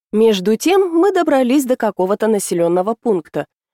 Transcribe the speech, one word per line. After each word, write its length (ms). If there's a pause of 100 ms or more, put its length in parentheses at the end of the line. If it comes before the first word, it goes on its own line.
(120)
Между 440
тем 320
мы 240
добрались 540
до 100
какого-то 500
населенного 680
пункта. 520 (280)